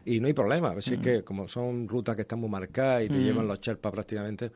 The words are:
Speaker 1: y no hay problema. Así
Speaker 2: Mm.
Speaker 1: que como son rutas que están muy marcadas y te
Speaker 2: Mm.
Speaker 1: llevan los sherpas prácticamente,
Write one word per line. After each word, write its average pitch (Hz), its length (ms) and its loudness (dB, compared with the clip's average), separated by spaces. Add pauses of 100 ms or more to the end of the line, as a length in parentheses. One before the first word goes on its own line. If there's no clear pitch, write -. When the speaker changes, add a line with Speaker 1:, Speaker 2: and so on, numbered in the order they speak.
Speaker 1:
y 113 140 2
no 127 80 2
hay 151 60 4
problema. 127 440 2
Así 123 200 0
Speaker 2:
Mm. - 40 -2
Speaker 1:
que 120 220 4
como 98 240 -6
son 120 400 -4
rutas 113 280 -2
que 107 60 -2
están 113 180 -4
muy 113 100 -2
marcadas 117 560 2
y - 40 0
te 143 80 2
Speaker 2:
Mm. 131 60 4
Speaker 1:
llevan 113 240 2
los 98 120 -2
sherpas 107 320 -4
prácticamente, 107 640 -6